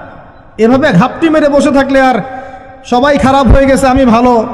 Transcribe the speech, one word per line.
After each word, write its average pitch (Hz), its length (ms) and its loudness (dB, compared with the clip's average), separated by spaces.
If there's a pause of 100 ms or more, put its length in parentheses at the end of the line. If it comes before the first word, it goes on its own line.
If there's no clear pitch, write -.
(580)
এভাবে 262 340 0
ঘাপটি 247 380 0
মেরে 302 200 0
বসে 277 220 0
থাকলে 269 300 0
আর 254 140 0 (680)
সবাই 269 340 0
খারাপ 269 300 0
হয়ে 269 180 4
গেছে, 269 220 0
আমি 262 180 2
ভালো, 240 480 0